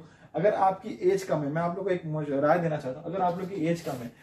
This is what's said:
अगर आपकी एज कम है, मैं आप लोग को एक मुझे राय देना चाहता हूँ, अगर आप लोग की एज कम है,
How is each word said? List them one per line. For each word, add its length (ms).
अगर 180
आपकी 360
एज 140
कम 180
है, 100
मैं 100
आप 140
लोग 100
को 60
एक 140
मुझे 360
राय 180
देना 180
चाहता 220
हूँ, 80
अगर 140
आप 180
लोग 100
की 180
एज 140
कम 120
है, 180